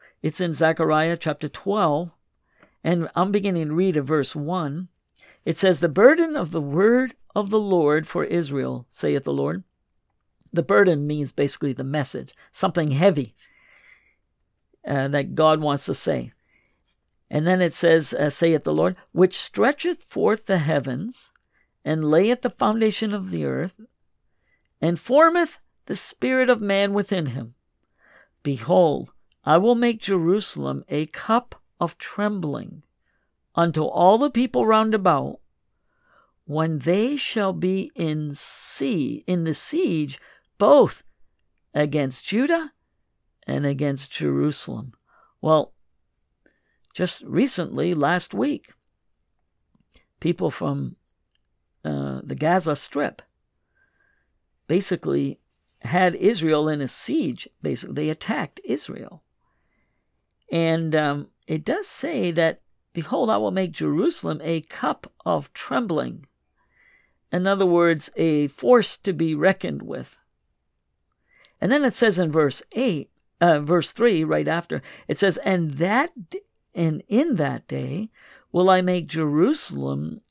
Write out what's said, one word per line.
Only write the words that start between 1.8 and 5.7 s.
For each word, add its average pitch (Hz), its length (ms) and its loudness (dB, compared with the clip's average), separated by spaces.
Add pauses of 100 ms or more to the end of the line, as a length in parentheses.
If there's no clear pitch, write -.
and 170 320 0
I'm 185 160 0
beginning 190 380 0
to 151 40 -4
read 175 240 2
at 143 60 0
verse 143 320 -2
one. 160 540 -4 (540)
It - 140 -2
says, 185 220 4